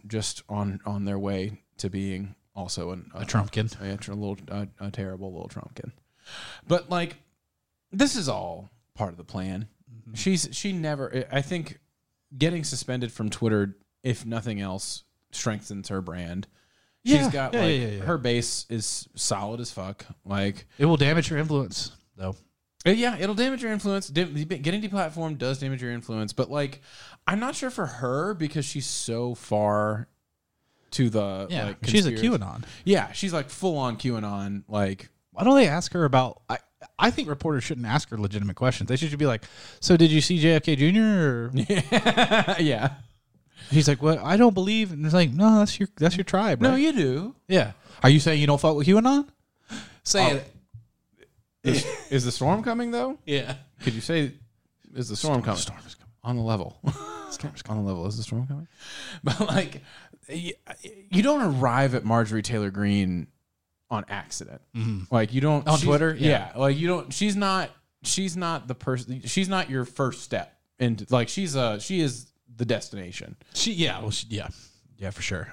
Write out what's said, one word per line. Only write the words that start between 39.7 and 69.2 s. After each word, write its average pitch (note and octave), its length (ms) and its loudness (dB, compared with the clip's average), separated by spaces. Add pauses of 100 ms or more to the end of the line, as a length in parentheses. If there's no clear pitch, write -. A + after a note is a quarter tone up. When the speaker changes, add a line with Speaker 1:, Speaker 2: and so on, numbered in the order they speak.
Speaker 2:
"So F3+ 160 6
did D#3+ 140 8
you D#3 120 6
see F3 160 2
J D#3+ 160 6
F D#3 100 4
K D#3+ 120 4
Jr.?" E3+ 260 6
Or C#3+ 520 2
Speaker 1:
<laughs> G#3+ 1040 4
Yeah. C#3 360 2 (760)
Speaker 2:
He's C#3+ 180 6
like, C3+ 140 2
"Well, D#3 220 4
I E3 120 2
don't A3+ 180 8
believe." G3+ 380 0
And D3+ 120 -4
it's D#3 100 2
like, E3+ 180 6
"No, G#3+ 280 8
that's - 180 2
your, G3 180 0
that's F3 200 4
your F#3+ 80 0
tribe, F#3+ 360 2
Speaker 1:
No, C4 100 6
Speaker 2:
right?" C4 80 4
Speaker 1:
you D4+ 140 4
do. E3+ 420 0 (120)
Speaker 2:
Yeah. C#3+ 260 4 (300)
"Are C3 80 10
you D3+ 80 10
saying D#3 220 4
you D3 60 4
don't C#3+ 140 4
fuck D#3 140 6
with D3 120 2
QAnon?" B3 420 6 (760)
Say F3+ 300 4
Speaker 1:
Oh. C#3 40 0
Speaker 2:
it. C3+ 160 -10 (1120)
Speaker 1:
Is, C3 240 2 (240)
is C3 140 2
the A#2+ 80 -2
storm F3+ 300 0
coming A#3 280 -2
though? B3+ 360 -4
Speaker 2:
Yeah. C3+ 280 -2 (280)
Speaker 1:
Could B2 120 -2
you A2+ 60 -6
say, D3+ 320 -2 (600)
"Is B2+ 160 -6
the G#2 60 -6
storm D3+ 180 0
Speaker 2:
Storm, B2 100 2
Speaker 1:
coming?" G2 160 -2
Speaker 2:
storm - 260 -8
is - 80 -20
coming. - 180 -20 (120)
Speaker 1:
On B2 120 -4
the A#2 60 -2
level. A2 420 -4
<laughs> G4+ 460 -6
Speaker 2:
Storm - 240 -10
is - 140 -16
Speaker 1:
On A2 80 -4
the G#2+ 60 -2
level. F#2 240 -4
Is G#2+ 100 -6
the A#2 80 -8
storm A#2 240 -4
coming? C#3+ 180 -8 (280)
<laughs> - 280 -14
But, - 180 -2
like, F3+ 420 -2 (460)
y-, E3+ 240 -10 (580)
you F#3 120 4
don't C#4+ 180 2 (220)
arrive C3 320 2
at B2 100 -2
Marjorie A2 380 2
Taylor G#2 280 -2
Greene G2 580 0 (600)
on G#2+ 180 -4
accident. - 520 -12 (160)
Speaker 2:
Mm-hmm. A2 380 -4
Speaker 1:
Like, A2 180 2
you C3 80 0
don't D3 280 2
Speaker 2:
On D#3 100 6
Speaker 1:
she's D3 80 0
Speaker 2:
Twitter? D#3 320 4
Speaker 1:
Yeah. A#2+ 360 2
Speaker 2:
Yeah. A#2+ 60 -6
Speaker 1:
Like, C#3 160 4
you E3 120 0
don't, D#3 240 -2
she's G3+ 240 0
not, F#3+ 340 0 (320)
she's F#3 340 -2
not E3 320 -4
the B2+ 60 -6
person, B2+ 520 -4